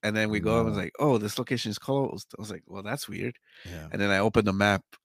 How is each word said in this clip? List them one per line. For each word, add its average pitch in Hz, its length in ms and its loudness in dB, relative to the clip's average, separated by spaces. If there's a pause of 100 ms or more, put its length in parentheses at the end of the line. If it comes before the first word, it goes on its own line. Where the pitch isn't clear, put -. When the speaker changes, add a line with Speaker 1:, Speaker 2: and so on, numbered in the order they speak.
Speaker 1:
And 107 140 0
then 107 140 2
we 107 100 0
go 110 180 2
and 113 100 2
was 107 80 -2
Speaker 2:
Yeah. - 20 -2
Speaker 1:
like, 90 220 -6
"Oh, 139 180 4
this 104 200 -4
location 120 320 -2
is 104 80 -6
closed." - 500 -4 (100)
I - 40 -12
was 107 80 -12
like, 92 160 -12
"Well, 98 180 -14
that's 123 240 -8
weird." 104 300 -8 (260)
Speaker 2:
Yeah. 85 280 -12
Speaker 1:
And 98 80 -2
then 101 100 4
I 95 80 4
opened 104 300 4
the 95 40 2
map 101 320 4 (200)